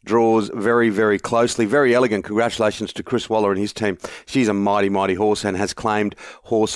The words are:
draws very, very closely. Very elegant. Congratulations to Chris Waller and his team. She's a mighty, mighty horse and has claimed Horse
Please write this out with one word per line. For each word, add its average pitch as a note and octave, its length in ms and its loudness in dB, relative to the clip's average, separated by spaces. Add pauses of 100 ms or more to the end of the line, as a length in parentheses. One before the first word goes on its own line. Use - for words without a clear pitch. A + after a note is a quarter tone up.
draws A2+ 500 2
very, A#2 360 2
very G#2 280 2
closely. A#2 480 0
Very B2 300 2
elegant. G#2+ 300 0
Congratulations G#2+ 640 -2
to - 120 -10
Chris - 260 -4
Waller G#2+ 240 2
and F#2+ 80 -2
his G#2 100 -4
team. G2+ 260 -4 (280)
She's B2 240 0
a G2+ 40 0
mighty, G2+ 360 0
mighty F#2+ 240 0
horse G#2 320 0
and G2 100 -2
has F#2+ 180 -4
claimed G#2+ 400 -2 (300)
Horse A2 320 0